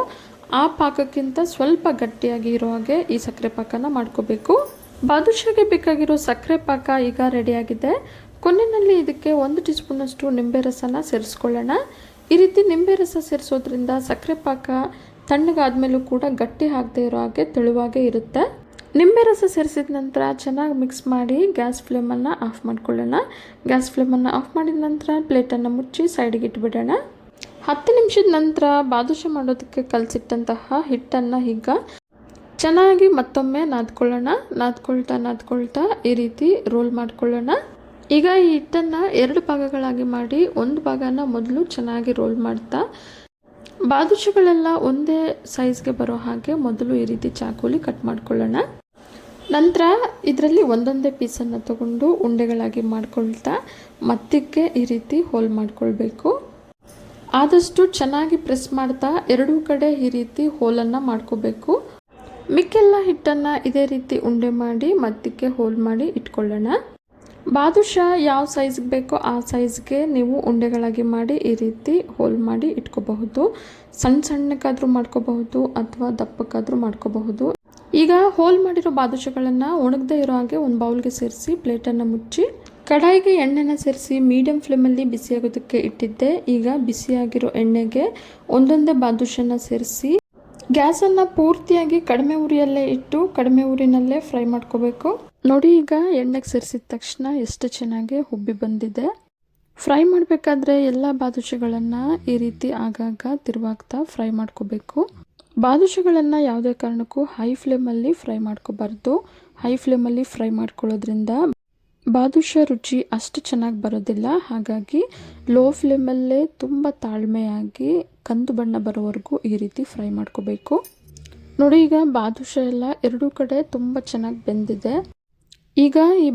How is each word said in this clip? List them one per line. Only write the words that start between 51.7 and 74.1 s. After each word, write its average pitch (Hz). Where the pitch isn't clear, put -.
ಉಂಡೆಗಳಾಗಿ 233
ಮಾಡ್ಕೊಳ್ತಾ 220
ಮಧ್ಯಕ್ಕೆ 254
ಈ 247
ರೀತಿ 247
ಹೋಲ್ 226
ಮಾಡ್ಕೊಳ್ಬೇಕು. 220
ಆದಷ್ಟು 349
ಚೆನ್ನಾಗಿ 311
ಪ್ರೆಸ್ 262
ಮಾಡ್ತಾ 262
ಎರಡೂ 269
ಕಡೆ 285
ಈ 269
ರೀತಿ 240
ಹೋಲನ್ನು 233
ಮಾಡ್ಕೋಬೇಕು. 233
ಮಿಕ್ಕೆಲ್ಲ 403
ಹಿಟ್ಟನ್ನು 294
ಇದೇ 277
ರೀತಿ 262
ಉಂಡೆ 240
ಮಾಡಿ 240
ಮಧ್ಯಕ್ಕೆ 254
ಹೋಲ್ 226
ಮಾಡಿ 226
ಇಟ್ಕೊಳ್ಳೋಣ. 214
ಬಾದುಷಾ 330
ಯಾವ 277
ಸೈಜ್ಗೆ 269
ಬೇಕೋ 262
ಆ -
ಸೈಜ್ಗೆ 247
ನೀವು 262
ಉಂಡೆಗಳಾಗಿ 233
ಮಾಡಿ 233
ಈ -
ರೀತಿ 226
ಹೋಲ್ 233
ಮಾಡಿ 226
ಇಟ್ಕೋಬಹುದು. 220
ಸಣ್ಣ 262